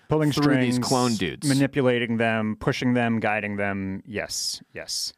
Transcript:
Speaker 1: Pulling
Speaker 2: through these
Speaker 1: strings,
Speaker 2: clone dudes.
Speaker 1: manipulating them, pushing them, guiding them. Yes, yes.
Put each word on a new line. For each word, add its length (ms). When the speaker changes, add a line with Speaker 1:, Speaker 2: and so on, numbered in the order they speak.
Speaker 1:
Pulling 240
Speaker 2:
through 240
these 180
Speaker 1:
strings, 140
Speaker 2:
clone 260
dudes. 340
Speaker 1:
manipulating 680
them, 420
pushing 360
them, 260
guiding 360
them. 500
Yes, 560
yes. 460